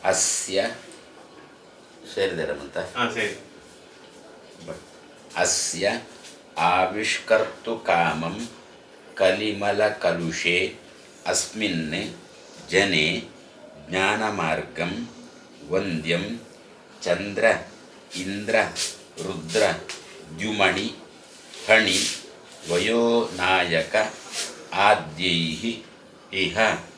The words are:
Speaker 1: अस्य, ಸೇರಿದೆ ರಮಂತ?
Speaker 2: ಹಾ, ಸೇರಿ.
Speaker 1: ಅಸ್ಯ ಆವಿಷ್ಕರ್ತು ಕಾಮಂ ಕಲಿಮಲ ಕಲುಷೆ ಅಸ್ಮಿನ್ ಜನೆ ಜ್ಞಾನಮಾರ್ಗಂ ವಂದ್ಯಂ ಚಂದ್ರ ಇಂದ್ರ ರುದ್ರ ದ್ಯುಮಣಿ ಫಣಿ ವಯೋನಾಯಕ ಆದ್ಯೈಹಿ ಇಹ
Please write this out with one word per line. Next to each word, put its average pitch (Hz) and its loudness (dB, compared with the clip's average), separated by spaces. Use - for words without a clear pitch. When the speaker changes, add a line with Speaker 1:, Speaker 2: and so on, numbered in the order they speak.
Speaker 1:
अस्य, - 0
ಸೇರಿದೆ 87 -2
ರಮಂತ? 73 -6
Speaker 2:
ಹಾ, - -2
ಸೇರಿ. 104 -2
Speaker 1:
ಅಸ್ಯ 87 2
ಆವಿಷ್ಕರ್ತು 98 2
ಕಾಮಂ 82 2
ಕಲಿಮಲ 101 2
ಕಲುಷೆ 85 0
ಅಸ್ಮಿನ್ 92 -2
ಜನೆ 92 4
ಜ್ಞಾನಮಾರ್ಗಂ 92 -2
ವಂದ್ಯಂ 87 0
ಚಂದ್ರ 95 0
ಇಂದ್ರ 101 -4
ರುದ್ರ 90 0
ದ್ಯುಮಣಿ 101 0
ಫಣಿ 110 6
ವಯೋನಾಯಕ 92 2
ಆದ್ಯೈಹಿ 87 2
ಇಹ 92 -2